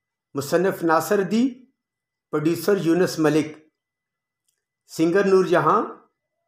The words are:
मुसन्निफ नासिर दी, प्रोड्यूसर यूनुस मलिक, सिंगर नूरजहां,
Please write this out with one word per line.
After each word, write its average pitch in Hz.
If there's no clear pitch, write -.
मुसन्निफ 170
नासिर 165
दी, 220
प्रोड्यूसर 165
यूनुस 170
मलिक, 151
सिंगर 170
नूरजहां, 175